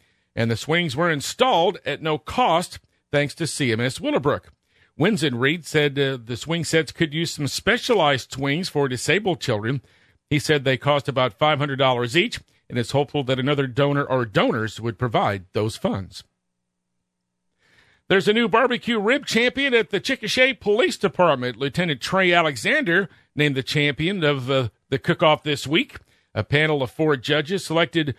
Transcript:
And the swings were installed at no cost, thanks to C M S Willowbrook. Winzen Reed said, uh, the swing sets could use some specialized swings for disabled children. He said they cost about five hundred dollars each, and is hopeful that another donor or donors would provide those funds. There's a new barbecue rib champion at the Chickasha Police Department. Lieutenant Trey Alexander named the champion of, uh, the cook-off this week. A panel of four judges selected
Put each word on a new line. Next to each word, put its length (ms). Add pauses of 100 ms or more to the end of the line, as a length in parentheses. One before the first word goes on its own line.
(360)
And 140
the 60
swings 380
were 160
installed 720
at 160
no 180
cost, 600 (320)
thanks 240
to 120
C 260
M 80
S 200
Willowbrook. 520 (460)
Winzen 400
Reed 260
said, 340
uh, 240
the 140
swing 280
sets 280
could 200
use 200
some 160
specialized 840
swings 360
for 200
disabled 520
children. 400 (500)
He 80
said 260
they 120
cost 320
about 300
five 200
hundred 180
dollars 400
each, 240 (280)
and 100
is 140
hopeful 320
that 160
another 260
donor 380
or 200
donors 560
would 180
provide 540
those 240
funds. 460 (1900)
There's 200
a 40
new 160
barbecue 500
rib 280
champion 480
at 160
the 100
Chickasha 580
Police 380
Department. 600
Lieutenant 440
Trey 320
Alexander 760 (260)
named 200
the 80
champion 600
of, 260
uh, 180 (200)
the 100
cook-off 440
this 240
week. 320 (360)
A 80
panel 400
of 80
four 260
judges 480
selected 540